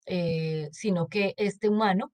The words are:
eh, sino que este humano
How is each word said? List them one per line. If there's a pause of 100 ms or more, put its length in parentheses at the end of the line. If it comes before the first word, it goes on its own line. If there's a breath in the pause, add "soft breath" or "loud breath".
eh,
sino
que
este
humano